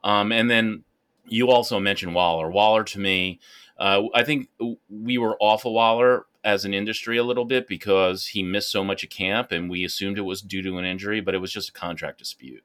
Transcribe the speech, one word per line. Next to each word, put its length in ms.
Um, 300
and 180
then 360
you 260
also 260
mentioned 380
Waller. 340
Waller, 360
to 140
me, 420
uh, 260
I 100
think 240
w-, 180
we 280
were 240
off 240
of 80
Waller 520
as 200
an 100
industry 440
a 80
little 180
bit 240
because 600
he 140
missed 300
so 100
much 220
of 60
camp, 420
and 180
we 140
assumed 340
it 40
was 200
due 200
to 160
an 80
injury, 340
but 160
it 40
was 120
just 180
a 40
contract 460
dispute 460